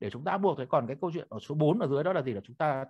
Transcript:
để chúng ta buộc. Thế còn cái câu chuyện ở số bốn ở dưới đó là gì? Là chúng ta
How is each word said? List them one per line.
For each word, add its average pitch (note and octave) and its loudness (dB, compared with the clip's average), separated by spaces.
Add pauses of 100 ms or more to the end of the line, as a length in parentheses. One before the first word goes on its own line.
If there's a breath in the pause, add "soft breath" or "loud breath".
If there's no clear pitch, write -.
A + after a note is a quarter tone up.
để G#2 -6
chúng B2+ -8
ta F#3+ 0
buộc. F#3 2
Thế B2+ -6
còn C3+ 4
cái C3+ -6
câu F3+ -2
chuyện F3 -6
ở A2 -8
số C#3+ -8
bốn D3+ 4
ở F3+ 0
dưới C#3 0
đó F#3 2
là E3 0
gì? B2+ -2
Là G2+ -4
chúng A#2+ -20
ta C3+ 0